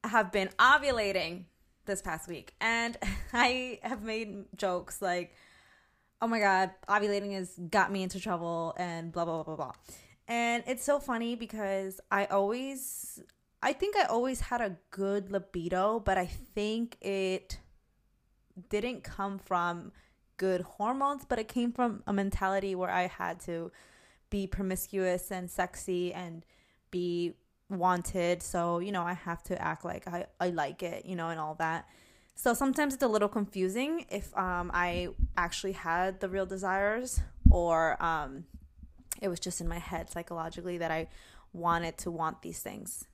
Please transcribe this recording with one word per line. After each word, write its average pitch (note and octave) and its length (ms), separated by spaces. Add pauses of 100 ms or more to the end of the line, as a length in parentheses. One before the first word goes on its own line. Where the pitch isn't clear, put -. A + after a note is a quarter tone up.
have G#3 260
been F#3+ 160 (100)
ovulating G#3+ 840 (400)
this F#3+ 180
past D#3+ 260
week, D#3+ 320
and A#3 360 (200)
<laughs> - 160
I B3+ 500
have A3+ 200
made A3 420 (120)
jokes F3+ 460
like, F3 320 (880)
"Oh A#3 60
my A3+ 120
God, F#3+ 320 (180)
ovulating G3+ 460
has F3+ 240 (120)
got G3 220
me F#3+ 100
into F#3 180
trouble," E3+ 580
and E3+ 340
blah, E3+ 120
blah, E3 180
blah, D#3 120
blah, D3 120
blah. B2 60 (560)
And A#3 380
it's B3+ 180
so C#4+ 140
funny A#3+ 380
because G3 640 (100)
I G3+ 160
always, B3 960 (400)
I C4+ 100
think G#4 240
I F#4 80
always B3 360
had A#3+ 200
a F#3+ 160 (140)
good G3 400
libido, F#3+ 720
but G3 180
I G3+ 80
think A3 760
it F#3+ 580 (1120)
didn't A#3 340
come G3 340
from F3 540 (440)
good F#3 260
hormones, C4+ 600
but - 140
it A3 100
came A#3+ 240
from A#3+ 340
a G3+ 60
mentality G3 600
where F3+ 160
I F3+ 160
had F3 340
to E3+ 300 (600)
be G3+ 160
promiscuous F#3 840
and F3+ 180
sexy F3+ 640
and E3 320 (460)
be F3 440 (340)
wanted. F3 720
So, E3+ 360
you G3 140
know, F#3 100
I F3 120
have E3+ 300
to - 160
act D#3+ 240
like - 220
I, F3 200 (140)
I F3+ 100
like D#3+ 320
it, E3+ 240
you F#3 100
know, E3 120
and D#3+ 120
all D#3 160
that. D#3+ 320 (460)
So A#3+ 200
sometimes C#4 400
it's C4 80
a B3+ 60
little G#3+ 200
confusing G#3 840
if, - 260
um, F3+ 380
I F3 340 (280)
actually F3+ 360
had F3+ 480
the G3 80
real F#3+ 180
desires G3 760 (300)
or, E3 520
um, D3 420 (800)
it G3+ 60
was E3+ 120
just F3+ 200
in E3+ 80
my E3+ 100
head E3+ 320
psychologically E3+ 680
that E3 120
I D#3+ 180 (440)
wanted E3+ 460
to - 120
want D#3+ 320
these - 180
things. - 540